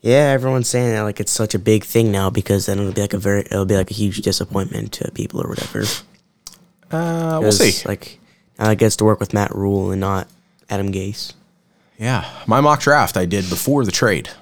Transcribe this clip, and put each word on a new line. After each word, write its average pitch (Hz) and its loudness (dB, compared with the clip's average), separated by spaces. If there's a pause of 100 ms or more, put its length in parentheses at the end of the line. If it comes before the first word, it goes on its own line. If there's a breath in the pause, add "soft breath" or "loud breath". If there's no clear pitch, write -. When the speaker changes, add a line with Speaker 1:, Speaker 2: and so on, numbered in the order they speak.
Speaker 1:
Yeah, 139 6
everyone's 131 0
saying 123 0
that, 107 0
like, 107 -4
it's 104 -4
such 110 -2
a 98 0
big 107 4
thing 113 2
now 98 2
because 101 0
then 98 -2
it'll 101 -2
be, 104 -2
like, 101 -2
a 101 -4
very, 98 0
it'll 98 -2
be, 98 2
like, 92 0
a - -8
huge 104 -2
disappointment 98 -4
to - -8
people - -8
or - -8
whatever. - -6 (1080)
Speaker 2:
Uh, 165 -2
we'll 107 4
Speaker 1:
'Cause, 101 4
Speaker 2:
see. 104 2
Speaker 1:
like, - -8 (400 soft breath)
now 107 2
I 107 4
gets 107 2
to 107 0
work 107 4
with - -6
Matt 104 0
Rhule 98 0
and 98 -2
not 98 -2 (420)
Adam 98 -2
Gase. 95 -8 (640)
Speaker 2:
Yeah, 113 -2 (220 loud breath)
my 117 4
mock 147 4
draft 143 2
I 92 2
did 92 -2
before 131 0
the 95 0
trade. 95 0 (120)